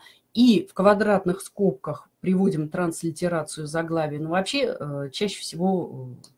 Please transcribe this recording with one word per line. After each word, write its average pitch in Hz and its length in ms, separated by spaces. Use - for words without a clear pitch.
И 233 380
в - 20
квадратных 196 680
скобках - 680
приводим 170 480
транслитерацию 170 960
заглавия. 160 520
Но 160 120
вообще, 190 500
э, 143 320
чаще 202 300
всего, 160 800
э, - 140